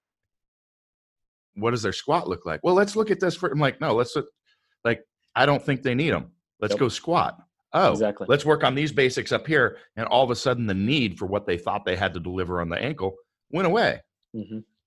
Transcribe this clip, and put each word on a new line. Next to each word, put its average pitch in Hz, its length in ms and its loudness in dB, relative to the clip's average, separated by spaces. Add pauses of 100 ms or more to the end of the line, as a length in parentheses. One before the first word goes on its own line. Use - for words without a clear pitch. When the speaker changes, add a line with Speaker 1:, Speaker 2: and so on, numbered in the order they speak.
(1500)
Speaker 1:
"What 110 180 -2
does 113 100 -2
their 98 100 -2
squat 160 360 -2
look - 180 -6
like?" 80 160 -6
"Well, 175 120 2
let's 202 220 2
look 214 140 0
at 185 100 -2
this 180 160 0
for," 180 140 -4
I'm 147 80 -2
like, 135 220 0
"No, 143 140 0
let's 120 200 0
look," 143 140 -4 (560)
like, 117 180 0 (320)
I 127 120 4
don't 143 160 2
think 135 200 -2
they 127 120 0
need 139 180 0
'em. 76 180 -4 (300)
Let's 104 120 0
Speaker 2:
Yep. 104 80 0
Speaker 1:
go 131 80 4
squat. 147 500 -2 (340)
Oh, 160 200 4
Speaker 2:
Exactly. 104 360 -2
Speaker 1:
let's 143 160 4
work 147 200 4
on 131 100 4
these 147 180 0
basics 127 400 0
up 110 140 -2
here. 143 320 2 (180)
And 113 100 -4
all 123 180 4
of 120 60 0
a 117 60 -2
sudden, 120 300 -2
the 98 80 0
need 107 440 0
for 101 80 -6
what 101 200 -2
they 87 100 0
thought 101 280 -4
they 92 120 0
had 92 180 -2
to 90 60 -8
deliver 90 400 -4
on 85 80 -4
the 82 120 -4
ankle 95 360 -4 (340)
went 180 160 0
away. 175 340 0 (340)
Speaker 2:
Mm-hmm. 110 240 -10 (280)